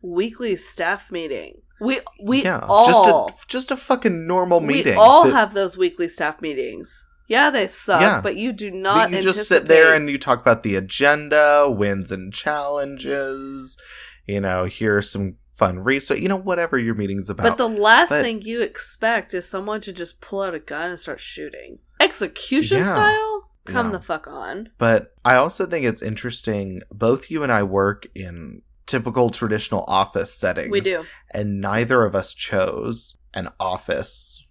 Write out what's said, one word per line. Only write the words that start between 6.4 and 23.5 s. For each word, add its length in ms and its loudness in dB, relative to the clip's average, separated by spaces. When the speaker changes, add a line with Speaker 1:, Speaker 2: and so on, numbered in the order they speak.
Speaker 1:
meetings. 640 -8
Yeah, 220 2
they 160 0
suck, 340 0
Speaker 2:
Yeah. 220 4
Speaker 1:
but 140 -4
you 180 -6
do 160 -10
Speaker 2:
That 80 -12
Speaker 1:
not 340 2
Speaker 2:
you 80 -2
just 260 0
sit 220 2
there 120 10
Speaker 1:
anticipate 160 8
Speaker 2:
and 140 -2
you 80 -4
talk 220 0
about 220 4
the 140 -2
agenda, 920 4
wins 400 -2
and 220 -10
challenges, 880 -10
you 140 -4
know, 240 -2
here 320 0
are 60 2
some 340 -6
fun 240 0
research, 400 -2
you 80 -4
know, 80 -2
whatever 420 -2
your 160 -2
meeting's 340 -6
about. 160 -6
Speaker 1:
But 140 2
the 100 0
last 420 4
Speaker 2:
But 120 2
Speaker 1:
thing 200 -4
you 200 -8
expect 720 -6
is 140 -8
someone 340 -8
to 100 -16
just 280 -14
pull 220 -10
out 120 -8
a 60 -10
gun 300 -10
and 100 -14
start 200 -14
shooting. 580 -18
Execution 800 -2
Speaker 2:
Yeah. 140 0
Speaker 1:
style? 580 0